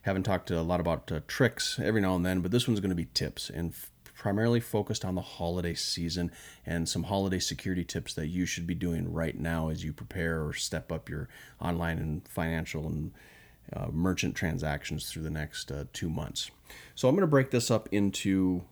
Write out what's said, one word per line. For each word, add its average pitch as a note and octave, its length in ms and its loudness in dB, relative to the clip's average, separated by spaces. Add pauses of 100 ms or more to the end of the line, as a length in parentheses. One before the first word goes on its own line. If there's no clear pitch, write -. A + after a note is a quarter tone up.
haven't F#2+ 220 0
talked F#2 280 0
a E2 100 2
lot F2 200 2
about, E2 280 0
uh, D2+ 160 -2
tricks - 560 0
every G#2+ 200 4
now F#2 160 4
and F2 80 2
then, F#2 160 2
but F2+ 100 0
this B2 160 4
one's G#2+ 140 2
gonna F#2 140 0
be E2 180 -2
tips, - 360 -4
and E2+ 220 -4
f-, - 200 -14 (220)
primarily A2+ 460 4
focused G#2+ 460 -2
on F#2 100 0
the F2+ 60 0
holiday F2 520 -2
season E2+ 600 -2 (320)
and E2 220 0
some E2+ 160 -2
holiday F#2+ 360 2
security F2+ 460 -2
tips - 300 -6
that D#2 120 -2
you F2+ 180 0
should E2+ 220 -4
be F2 80 0
doing E2+ 360 -2
right D#2+ 280 -2
now E2 300 0
as E2 160 -2
you D2+ 80 -4
prepare E2 520 -2
or D2+ 80 -4
step - 380 -6
up D#2+ 180 -6
your D2 200 -6 (320)
online E2+ 360 0
and D#2 300 -4
financial D#2+ 600 -2
and, D#2+ 260 -4 (580)
uh, - 180 -4
merchant E2+ 460 0
transactions D2+ 720 -2
through D#2+ 140 -8
the D#2 60 -4
next, D2+ 420 -6
uh, C#2+ 220 -6
two E2+ 160 -4
months. - 420 -6 (420)
So - 140 2
I'm C#3 80 8
gonna G3 100 6
break C#3 260 6
this A#2+ 200 2
up G#2+ 220 2
into F#2+ 800 4